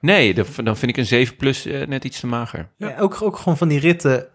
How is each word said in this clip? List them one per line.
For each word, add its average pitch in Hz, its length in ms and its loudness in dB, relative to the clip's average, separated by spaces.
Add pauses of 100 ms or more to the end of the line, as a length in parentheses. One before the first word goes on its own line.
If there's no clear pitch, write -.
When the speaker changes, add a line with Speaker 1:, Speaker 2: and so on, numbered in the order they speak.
Speaker 1:
nee, 147 320 4
dan, 98 120 2 (180)
dan 110 140 2
vind 123 140 -2
ik - 60 -2
een 127 80 0
zeven 123 300 2
plus, 135 300 -2
eh, 139 220 -6
net 135 160 -6
iets 127 160 -8
te - 80 -8
mager. 117 400 -6 (100)
Speaker 2:
Ja, 208 220 -8
ook, 196 220 0
ook 214 160 -2
gewoon 165 200 0
van 175 100 0
die 147 120 2
ritten 147 560 2